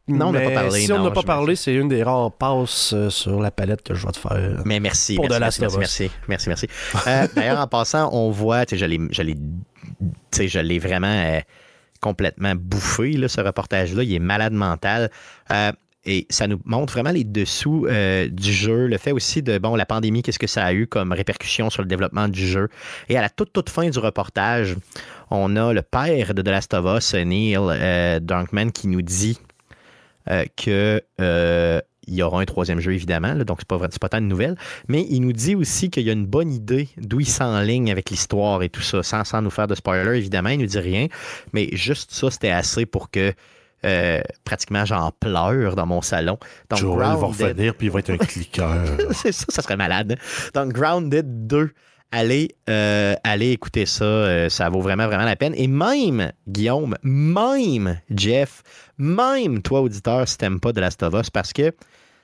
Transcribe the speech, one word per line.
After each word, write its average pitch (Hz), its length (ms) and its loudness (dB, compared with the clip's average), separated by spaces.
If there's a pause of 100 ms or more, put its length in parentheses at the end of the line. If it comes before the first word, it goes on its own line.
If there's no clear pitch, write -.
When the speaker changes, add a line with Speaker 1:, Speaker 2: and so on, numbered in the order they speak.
Speaker 1:
Non, 147 200 2
on 180 60 2
n'a 135 80 2
pas 131 100 2
Speaker 2:
Mais 131 40 0
Speaker 1:
parlé, 101 280 2
Speaker 2:
si 101 100 2
on 101 60 2
Speaker 1:
non, - 80 2
Speaker 2:
n'a - 40 2
pas 196 120 0
Speaker 1:
je - 20 0
me - 20 -6
Speaker 2:
parlé, 156 300 2
Speaker 1:
souviens. 131 180 -2
Speaker 2:
c'est 135 80 2
une 143 60 0
des 117 160 2
rares 123 260 2
passes, 131 640 0
euh, 104 160 2
sur 101 300 0
la 104 100 0
palette 104 320 -2
que 92 140 -4
je 92 100 -4
vais 92 60 -4
te - 60 -6
faire. 98 460 -2
Speaker 1:
Mais 104 140 2
merci, 101 380 0
Speaker 2:
Pour 143 80 2
Speaker 1:
merci, 120 140 2
Speaker 2:
The - 20 2
Last 113 200 0
Speaker 1:
merci, 98 160 0
Speaker 2:
of 95 60 2
Us. - 180 -2
Speaker 1:
merci, 95 100 0 (180)
merci, 95 220 -2
merci. - 180 -2 (400)
Euh, 135 220 4
<laughs> - 40 -12
d'ailleurs, 139 240 2
en 143 80 0
passant, 123 460 0
on 113 180 2
voit, 110 340 2
tu 101 120 -4
sais, - 20 0
je 92 80 0
l'ai, 82 140 0 (100)
je - 120 -2
l'ai, 80 120 -2
tu 71 60 -8 (920)
sais, 101 160 0
je 90 140 0
l'ai 85 180 2
vraiment, 92 300 0
euh, 82 320 0 (600)
complètement 98 540 -2
bouffé, 98 600 -2
là, 131 120 0
ce - 140 -2
reportage-là. 98 640 0
Il 104 100 0
est 85 60 2
malade 104 320 2
mental. 104 580 0 (400)
Euh, 104 220 2 (320)
et 95 260 0
ça - 160 0
nous 101 180 0
montre 123 280 -2
vraiment 123 180 0
les 170 140 0
dessous, 107 680 0
euh, 95 380 2
du 98 240 -2
jeu. 113 340 2
Le 110 120 0
fait 143 120 -2
aussi 143 320 0
de, 110 160 0
bon, 110 160 0
la 101 100 2
pandémie, 110 380 0
qu'est-ce - 160 -4
que 117 80 -4
ça 104 180 -2
a 90 80 2
eu 107 140 2
comme 95 240 -2
répercussion 101 600 -2
sur - 120 -4
le 92 60 -2
développement 95 400 0
du 95 180 -2
jeu. 98 220 0 (400)
Et 123 100 2
à - 20 2
la 104 80 2
toute, - 240 -4
toute 185 160 -2
fin 170 220 0
du 127 80 -2
reportage, 104 800 0 (540)
on 101 260 2
a 117 160 2
le 98 100 2
père 127 520 0
de 95 60 0
The 95 80 0
Last 98 240 0
of 90 140 2
Us, 107 280 0
Neil, 98 440 2
euh, 87 640 2
Druckmann, 90 500 -2
qui - 160 -6
nous 92 160 0
dit, 95 340 0 (920)
euh, 87 140 2 (120)
que, 104 460 2 (180)
euh, 85 600 2 (260)
il 90 80 -8
y 92 80 2
aura 87 180 2
un 95 60 2
troisième 85 340 -2
jeu, 92 140 0
évidemment, 90 400 -2
là, 135 100 0
donc 90 160 -4
c'est - 80 -16
pas 95 80 -2
vrai, 87 140 -2
c'est - 100 -8
pas 95 80 -4
tant 113 120 -2
de 107 60 0
nouvelles, 110 300 0 (320)
mais 151 220 0
il 131 100 0
nous 123 140 0
dit 131 200 0
aussi 185 360 0
qu'il 127 140 -2
y 110 40 0
a 110 60 2
une 104 100 0
bonne 147 260 0
idée 127 460 -2
d'où 113 240 -2
il 131 80 0
s'enligne 113 640 2
avec 95 180 -2
l'histoire 101 540 0
et 87 80 0
tout - 100 -10
ça, 92 220 -2
sans, 107 220 0
sans 110 180 -2
nous 101 80 0
faire 107 160 -2
de 101 80 0
spoiler, 95 420 0
évidemment, 98 320 0
il 143 100 0
nous 123 80 0
dit 101 120 -2
rien, 95 300 0 (440)
mais 107 200 0
juste - 400 -4
ça, 135 180 0
c'était 110 200 -2
assez 90 360 0
pour - 240 -6
que 98 240 2 (500)
euh, 87 360 2 (240)
pratiquement, 101 400 -2
j'en 90 280 0
pleure 98 640 0
dans 87 100 0
mon 87 160 0
salon. 87 340 -2 (320)
Donc, 107 120 0
Speaker 3:
Joël 95 300 2
va 160 60 2
Speaker 1:
Grounded 104 300 0
Speaker 3:
revenir, 104 300 0
puis 110 100 -2
il 98 60 2
va 98 80 0
être - 100 -4
un 90 80 2
cliqueur. 85 640 0 (140)
Speaker 1:
<laughs> 415 140 0
C'est - 200 -2
ça, - 160 -6
ça - 140 -2
serait 98 140 -4
malade. 98 420 0 (360)
Donc, 139 180 -2
Grounded 147 760 0
deux, 147 240 2 (400)
allez, 120 460 2 (120)
euh, 104 540 4
allez 107 300 2
écouter 110 340 -2
ça, - 180 -2
euh, 98 440 4
ça 85 200 0
vaut 92 120 2
vraiment, 98 260 0
vraiment 104 180 2
la 110 120 2
peine. 147 200 0
Et 131 120 2
même, 156 640 2 (160)
Guillaume, 113 560 0
même, 151 960 2 (100)
Jeff, 110 540 2 (340)
même 190 640 2
toi, 135 200 2
auditeur, 120 440 0
si - 120 -4
t'aimes 95 200 -2
pas 117 140 0
The 104 60 -2
Last 90 260 0
of 82 100 0
Us, 117 160 0
parce - 220 -4
que 151 200 2 (520)